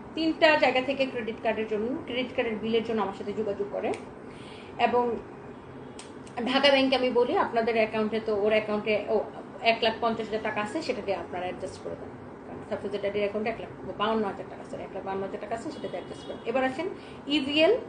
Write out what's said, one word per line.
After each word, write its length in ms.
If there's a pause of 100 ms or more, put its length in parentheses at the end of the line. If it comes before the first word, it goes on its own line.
(140)
তিনটা 420
জায়গা 260
থেকে 240
ক্রেডিট 360
কার্ডের 260
জন্য, 360
ক্রেডিট 320
কার্ডের 200
বিলের 280
জন্য 180
আমার 160
সাথে 140
যোগাযোগ 400
করে। 200 (840)
এবং 380 (1300)
ঢাকা 220
ব্যাংকে 280
আমি 140
বলি, 260
"আপনাদের 380
অ্যাকাউন্টে 520
তো, 100
ওর 140
অ্যাকাউন্টে, 580
ও, 120 (400)
এক 220
লাখ 180
পঞ্চাশ 260
হাজার 160
টাকা 180
আছে, 220
সেটা 200
দিয়ে 140
আপনারা 260
অ্যাডজাস্ট 400
করে 120
দেন।" 140 (380)
কারণ 120 (100)
সারফেজের 320
ড্যাডির 220
অ্যাকাউন্টে 280
এক 100
লাখ 380
বাউন্ন 260
হাজার 260
টাকা 120
আছে, 140
এক 180
লাখ 100
বাউন্ন 200
হাজার 160
টাকা 140
আছে, 100
সেটা 240
দিয়ে 40
অ্যাডজাস্ট 320
করেন। 200
এবার 200
আসেন 240 (380)
ইবিএল 500 (120)